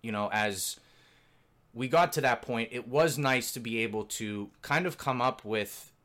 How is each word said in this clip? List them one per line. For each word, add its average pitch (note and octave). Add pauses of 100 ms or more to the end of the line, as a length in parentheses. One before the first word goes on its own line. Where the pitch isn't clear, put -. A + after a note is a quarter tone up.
you A2+
know, G#2
as G#2 (920)
we B2+
got E3
to D3+
that B2
point, A2+
it B2
was D3
nice C3
to C3
be A2+
able G#2+
to G#2 (120)
kind D#3+
of F3
come B2+
up B2+
with G#2 (140)